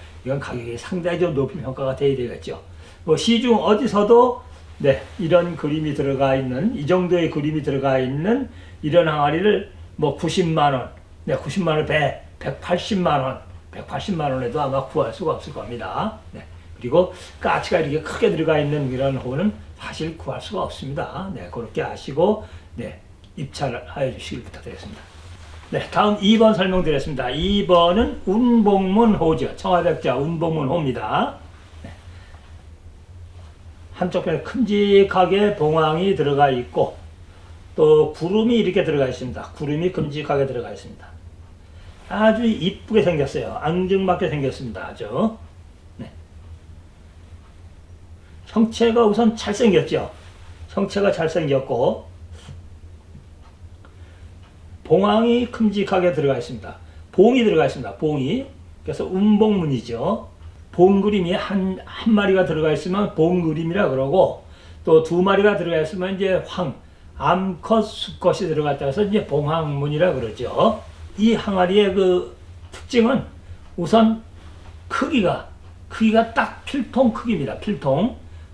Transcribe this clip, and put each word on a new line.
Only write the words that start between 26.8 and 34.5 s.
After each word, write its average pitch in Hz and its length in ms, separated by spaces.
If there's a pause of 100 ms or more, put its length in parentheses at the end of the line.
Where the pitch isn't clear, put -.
이 180 360
번은 180 580
운봉문 208 920
호죠. 151 400
청아백자 165 600
운봉문 156 520
호입니다. 131 680 (460)
네. - 80 (2000)
한쪽 180 320
편에 160 180
큼직하게 196 1120